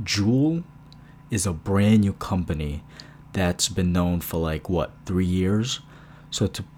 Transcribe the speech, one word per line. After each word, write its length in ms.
Juul 640
is 160
a 60
brand 480
new 120
company 720
that's 360
been 240
known 280
for, 180
like, 300
what, 240
three 180
years? 560
So 180
to 160